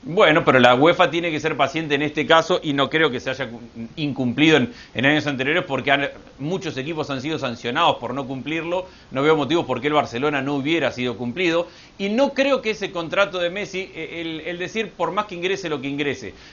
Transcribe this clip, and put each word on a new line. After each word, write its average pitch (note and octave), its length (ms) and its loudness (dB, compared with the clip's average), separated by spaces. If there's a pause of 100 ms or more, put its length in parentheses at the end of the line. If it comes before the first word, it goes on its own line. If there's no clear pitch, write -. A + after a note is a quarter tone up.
Bueno, E3 400 4
pero C3+ 140 6
la B2 160 10
uefa D#3+ 380 6
tiene E3+ 180 -2
que D3+ 100 -2
ser D#3+ 160 -2
paciente D3 380 -2
en C#3+ 80 2
este D3+ 240 -2
caso D#3+ 380 4
y D#3 100 -2
no C#3 160 2
creo D#3 220 2
que B2 80 -4
se C3+ 100 -8
haya C3 180 -6
cu-, A#2 140 -14 (360)
incumplido D3 600 2
en, A#2+ 160 0 (220)
en B2 100 0
años D3 220 2
anteriores C#3+ 360 -2
porque C3+ 280 -2
han, C#3 180 0 (300)
muchos D3+ 380 -6
equipos D3 340 -6
han C3 100 -6
sido D3+ 160 -4
sancionados B2+ 600 0
por A#2+ 180 -8
no C#3 100 -6
cumplirlo. D#3+ 640 -6 (240)
No C3 100 -2
veo D#3 140 6
motivos D3 300 0
por A#2+ 140 -2
qué A#2+ 80 -2
el D3+ 60 0
Barcelona C#3 480 0
no C#3 140 -2
hubiera C#3 360 0
sido B2 260 -4
cumplido. E3 500 -2 (320)
Y G3 100 -2
no C4+ 240 2
creo C#4 300 0
que A3 80 -2
ese G3+ 200 -6
contrato F3+ 460 -2
de F3 140 0
Messi, F#3 420 -8
eh, E3 280 -10
el, D#3+ 180 -8
el F3 180 -8
decir F3+ 320 -6
por E3 220 -2
más G3+ 140 -2
que F#3 100 -12
ingrese F#3 340 -4
lo D3 100 -2
que C3 80 -8
ingrese, C#3 460 -4 (200)